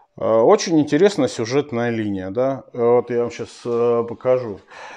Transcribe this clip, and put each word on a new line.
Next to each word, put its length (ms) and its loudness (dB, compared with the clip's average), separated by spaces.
Э, 220 2
очень 400 4
интересная 480 2
сюжетная 640 -2
линия, 400 -4
да. 320 -2
Вот 380 2
я 80 0
вам 100 -2
щас, 340 -14
э, 460 0
покажу. 500 -2